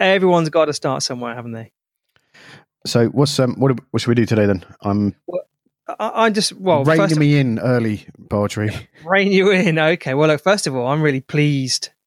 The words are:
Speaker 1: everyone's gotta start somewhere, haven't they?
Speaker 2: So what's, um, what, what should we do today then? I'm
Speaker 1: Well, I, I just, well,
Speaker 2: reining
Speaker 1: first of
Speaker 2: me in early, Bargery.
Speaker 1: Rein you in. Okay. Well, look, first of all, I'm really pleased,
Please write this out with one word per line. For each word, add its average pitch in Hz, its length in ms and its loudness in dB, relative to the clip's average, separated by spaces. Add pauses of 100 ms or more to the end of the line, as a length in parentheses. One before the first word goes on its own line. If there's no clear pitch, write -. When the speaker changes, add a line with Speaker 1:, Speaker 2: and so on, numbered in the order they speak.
Speaker 1:
everyone's 185 480 2
gotta 151 240 0
start 139 300 -4
somewhere, 120 320 -8
haven't 120 180 -12
they? 113 180 -14 (1160)
Speaker 2:
So 117 220 2
what's, 139 300 0
um, 127 180 0
what, 127 220 0 (120)
what 117 100 -4
should - 80 -6
we 120 60 2
do 117 100 2
today 107 220 2
then? 98 180 -2 (160)
I'm 101 340 -2 (120)
Speaker 1:
Well, 175 160 -8 (440)
I, 220 380 -2
I 226 60 4
just, 208 240 -2
well, 175 280 0
Speaker 2:
reining 160 200 4
Speaker 1:
first 180 100 0
of 151 60 0
Speaker 2:
me 147 200 4
in 120 200 0
early, 113 480 -2 (120)
Bargery. 104 560 -4 (300)
Speaker 1:
Rein 196 280 0
you 190 180 4
in. 170 280 2
Okay. 156 360 0
Well, 156 140 2
look, 151 140 0
first 196 240 0
of 139 80 -4
all, 123 140 -4
I'm 151 140 0
really 135 180 2
pleased, 143 720 -2 (160)